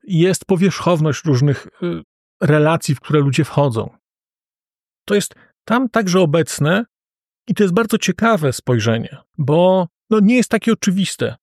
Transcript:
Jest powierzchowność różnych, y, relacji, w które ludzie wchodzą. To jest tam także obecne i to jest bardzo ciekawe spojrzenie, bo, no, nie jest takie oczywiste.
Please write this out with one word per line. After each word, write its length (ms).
Jest 420
powierzchowność 800
różnych, 420
y, 200
relacji, 540
w 40
które 200
ludzie 240
wchodzą. 460
To 100
jest 200
tam 240
także 300
obecne 680
i 60
to 100
jest 100
bardzo 240
ciekawe 560
spojrzenie, 640
bo, 500
no, 100
nie 160
jest 140
takie 240
oczywiste. 680